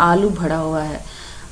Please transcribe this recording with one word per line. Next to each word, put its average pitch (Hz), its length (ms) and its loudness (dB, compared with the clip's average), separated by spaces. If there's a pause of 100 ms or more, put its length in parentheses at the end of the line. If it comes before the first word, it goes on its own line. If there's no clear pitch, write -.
आलू 180 300 6
भरा 170 260 0
हुआ 160 260 -2
है, 151 180 -6 (520)